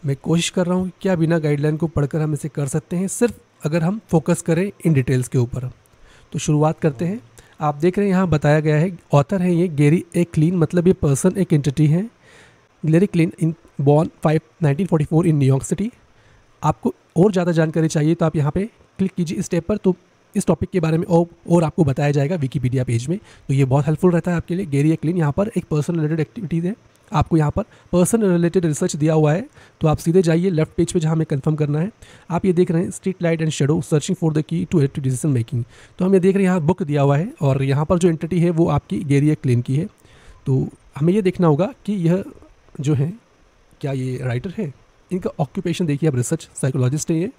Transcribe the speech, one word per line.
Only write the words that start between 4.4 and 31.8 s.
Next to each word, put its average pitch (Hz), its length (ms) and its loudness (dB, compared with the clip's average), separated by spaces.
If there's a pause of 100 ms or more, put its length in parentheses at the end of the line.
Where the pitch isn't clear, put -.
करें 175 280 -2 (160)
इन 160 60 4
details 127 360 0
के 139 100 0
ऊपर। 123 320 -4 (640)
तो 165 60 -6
शुरुआत 151 420 0
करते 160 240 -2
हैं। 202 160 -4 (400)
आप 147 140 -2
देख 170 240 0
रहे 202 80 0
हैं 196 60 0
यहाँ 185 160 2
बताया 151 320 4
गया 151 160 2
है, 170 140 2 (240)
author 175 280 2
है 180 120 2
ये 170 140 2
Gary 147 360 2 (120)
ए 175 80 2
Clean, 170 320 0
मतलब 170 300 2
ये 185 60 6
person 160 460 2
एक 180 140 0
entity 147 340 2
है। 160 160 2 (800)
Gary 165 240 4
Clean 175 260 0 (100)
in 160 100 0 (280)
born 147 280 4 (160)
five 160 160 2 (220)
nineteen 151 240 0
फ़ोर्टी 156 180 0
फ़ोर 165 220 2
in 160 80 4
न्यूयॉर्क 139 300 2
City। 196 260 -4 (720)
आपको - 320 -2 (220)
और 190 160 4
ज़्यादा 175 200 0
जानकारी 160 360 0
चाहिए 156 260 2
तो 165 120 -2
आप 160 100 -2
यहाँ 147 180 0
पे 185 100 -2 (340)
click 190 180 -2
कीजिए 170 220 -4
इस - 120 -6
tab 170 120 -2
पर, 208 140 -2
तो 185 200 0 (380)
इस 202 120 -2
topic 185 240 0
के 180 100 0
बारे 160 180 0
में 175 80 -2
और, 170 200 4 (240)
और 170 140 4
आपको 156 200 0
बताया 143 260 0
जाएगा 147 260 0
Wikipedia 127 500 -2
page 120 220 -2
में, 180 100 -2
तो - 360 -8
ये 139 100 4
बहुत 135 220 2
helpful 165 260 2
रहता 170 180 0
है 175 60 -2
आपके 165 180 -6
लिए। 190 120 -6
गैरी 143 260 2
ए 160 40 0
क्लीन 160 200 -2
यहाँ 151 160 0
पर 202 240 -2
एक 180 80 -4
पर्सन 160 320 -2
related 156 240 -2
activities 165 460 -4
है, 202 80 -4 (380)
आपको 165 240 0
यहाँ 151 140 2
पर 196 120 -4 (300)
पर्सन 180 300 2
related 175 440 0
research 165 300 -2
दिया 156 180 0
हुआ 151 180 4
है, 190 120 -2 (360)
तो 160 80 2
आप 151 100 0
सीधे 170 240 2
जाइए 170 280 2
left 156 260 0
page 170 160 0
पे 180 80 0
जहाँ 156 140 0
हमें 160 120 0
confirm 156 300 -2
करना 147 220 -2
है। 180 120 -2 (400)